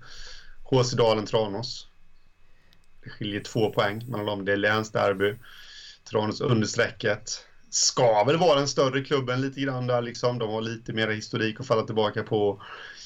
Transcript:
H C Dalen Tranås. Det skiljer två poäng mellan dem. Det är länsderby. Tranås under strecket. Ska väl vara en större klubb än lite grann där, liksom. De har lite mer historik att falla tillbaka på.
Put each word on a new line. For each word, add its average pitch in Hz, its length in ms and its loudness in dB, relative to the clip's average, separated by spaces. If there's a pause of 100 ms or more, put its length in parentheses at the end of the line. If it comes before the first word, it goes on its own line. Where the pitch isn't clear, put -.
(640)
H 127 200 4
C 123 120 -2
Dalen 110 300 4
Tranås. 110 600 -2 (1200)
Det - 60 -16
skiljer 104 300 -6
två 107 320 2
poäng 107 360 0
mellan 104 180 -4
dem. 101 180 -4
Det 98 80 0
är 101 40 4
länsderby. 104 760 2 (760)
Tranås 107 300 -2
under 107 260 2
strecket. - 760 -2 (260)
Ska 110 540 4
väl 147 120 4
vara 165 240 6
en 143 80 0
större 135 360 2
klubb 135 260 0
än 127 100 0
lite 135 200 -4
grann 127 260 -2
där, 123 160 2
liksom. 123 360 -2
De 110 120 -2
har 110 100 0
lite 113 320 -6
mer 110 160 0
historik 107 520 -2
att 120 60 -10
falla 110 160 4
tillbaka 107 400 0
på. 104 400 0 (440)